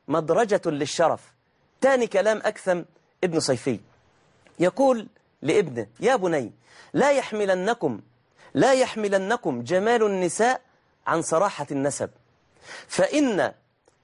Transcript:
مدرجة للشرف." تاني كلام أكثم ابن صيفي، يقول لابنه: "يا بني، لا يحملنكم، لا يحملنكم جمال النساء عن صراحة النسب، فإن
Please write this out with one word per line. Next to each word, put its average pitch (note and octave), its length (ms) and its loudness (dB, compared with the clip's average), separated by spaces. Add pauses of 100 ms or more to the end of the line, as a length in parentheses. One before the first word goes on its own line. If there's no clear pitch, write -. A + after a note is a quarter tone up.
مدرجة E3 580 2
للشرف." D3 680 -2 (480)
تاني B3+ 260 4
كلام G#3 300 2
أكثم F#3 440 -2 (420)
ابن D#3+ 160 0
صيفي، B2+ 400 -2 (800)
يقول A3+ 480 2 (340)
لابنه: C#3+ 460 0 (120)
"يا A#3 160 2
بني، E3 360 -2 (420)
لا C4 180 2
يحملنكم، G3 920 -2 (520)
لا A#3+ 200 4
يحملنكم G3+ 880 -2
جمال G3+ 420 0
النساء G3+ 580 0 (460)
عن D#3+ 140 0
صراحة E3 500 -2
النسب، C3+ 380 -4 (800)
فإن F#3+ 640 0 (500)